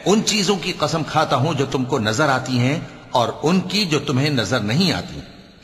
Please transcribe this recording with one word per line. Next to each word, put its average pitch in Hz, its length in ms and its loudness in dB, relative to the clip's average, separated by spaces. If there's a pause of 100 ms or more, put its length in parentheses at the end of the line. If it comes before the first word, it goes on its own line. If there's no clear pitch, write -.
उन 202 180 4
चीजों 202 340 0
की 175 160 -6
कसम 156 300 -2
खाता 151 340 2
हूं 147 180 2
जो 135 120 0
तुमको 131 320 -2
नजर 113 320 2
आती 127 260 0
हैं 135 580 -2
और 120 300 0
उनकी 185 400 2
जो 151 160 0
तुम्हें 143 300 0
नजर 117 320 0
नहीं 135 300 0
आती, 87 300 -6 (420)